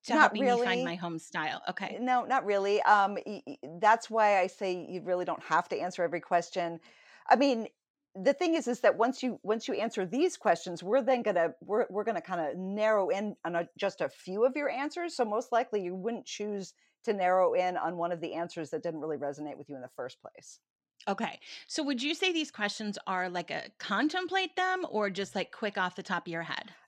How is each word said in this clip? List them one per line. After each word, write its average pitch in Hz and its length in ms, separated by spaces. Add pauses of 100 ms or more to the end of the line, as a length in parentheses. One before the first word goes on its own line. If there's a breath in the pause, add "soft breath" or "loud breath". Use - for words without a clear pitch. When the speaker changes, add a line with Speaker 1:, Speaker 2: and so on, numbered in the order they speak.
Speaker 1:
to 247 100
Speaker 2:
Not 208 60
Speaker 1:
helping 214 260
me 247 40
find 240 140
Speaker 2:
really. 185 200
Speaker 1:
my 170 120
home 170 220
style? 160 500
Okay. 190 320
Speaker 2:
No, 247 240
not 262 200
really. 202 380
Um, 202 440
y-, 202 200
y-, - 100 (240)
that's 220 280
why 214 320
I 180 60
say 185 260 (160)
you 180 140
really 180 220
don't 165 200
have 165 240
to - 100
answer 180 240
every 170 180
question. 170 600 (480 loud breath)
I - 80
mean, 240 320 (460)
the 190 180
thing 330 220
is, 285 140
is 240 120
that 190 160
once 240 260
you, 247 200
once 220 260
you 226 60
answer 208 320
these 269 300
questions, 175 460
we're 226 200
then 247 200
gonna, 175 380
we're, 214 300
we're 202 140
gonna 190 180
kinda 170 340
narrow 196 540
in 202 340
on 170 120
a, 175 120 (100)
just 196 220
a 151 80
few 196 380
of 269 100
your 294 140
answers. 302 440
So 254 100
most 220 280
likely 226 300
you 180 120
wouldn't 190 320
choose 208 460 (320)
to 233 80
narrow 185 420
in 180 220
on 175 200
one 170 160
of 170 80
the 156 140
answers 165 360
that 156 120
didn't 160 180
really 151 180
resonate 143 400
with - 100
you 143 80
in 127 60
the 123 120
first 127 280
place. - 380 (460)
Speaker 1:
Okay. 196 320 (280 loud breath)
So - 160
would 269 200
you 302 120
say 370 180
these 320 180
questions 208 560
are, 185 220
like, 175 220
a 156 280
contemplate 349 800
them 370 320
or 208 220
just, 185 240
like, 190 180
quick 202 260
off 185 180
the 196 60
top 175 240
of 175 60
your 165 100
head? 160 300 (160)